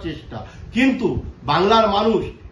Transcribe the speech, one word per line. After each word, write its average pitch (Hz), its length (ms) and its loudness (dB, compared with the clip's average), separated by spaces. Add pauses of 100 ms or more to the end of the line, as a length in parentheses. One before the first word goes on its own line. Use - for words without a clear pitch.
চেষ্টা। 135 420 -10 (280)
কিন্তু 226 480 2 (220)
বাংলার 202 460 4
মানুষ 202 360 2 (260)